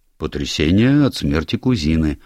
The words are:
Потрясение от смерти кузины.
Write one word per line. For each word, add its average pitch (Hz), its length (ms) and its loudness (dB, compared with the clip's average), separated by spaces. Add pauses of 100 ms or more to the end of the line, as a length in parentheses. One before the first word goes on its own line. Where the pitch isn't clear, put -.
(180)
Потрясение 95 840 0
от 131 120 0
смерти 80 420 -2
кузины. 80 680 0